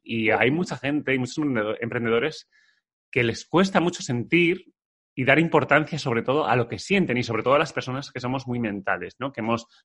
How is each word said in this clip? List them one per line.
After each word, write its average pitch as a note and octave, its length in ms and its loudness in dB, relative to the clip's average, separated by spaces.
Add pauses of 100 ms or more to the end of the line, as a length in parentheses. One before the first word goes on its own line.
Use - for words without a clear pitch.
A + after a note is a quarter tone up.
Y A2+ 280 -2
hay A2 220 4
mucha D#3+ 260 -2
gente, C#3 360 -2
y C3 60 0
muchos B2+ 200 -6
emprendedor-, A2+ 420 -2
emprendedores A#2+ 680 -2 (640)
que B2 140 0
les A2+ 200 -4
cuesta F#3+ 360 2
mucho F3 200 -2
sentir E3 720 0 (400)
y B2+ 120 -4
dar C3+ 120 6
importancia D3+ 640 4
sobre A#2 220 -2
todo C#3 260 0
a A2+ 80 4
lo A#2+ 140 2
que G#2 100 -8
sienten F3 380 0
y B2 60 0
sobre A2 200 -4
todo C3 120 4
a D3 40 4
las D#3 140 -2
personas B2+ 380 -6
que B2 100 -10
somos C3 260 -4
muy B2 100 -4
mentales, G2 600 -4
¿no? C3+ 140 -6
Que A#2 80 -8
hemos A2+ 240 -2 (200)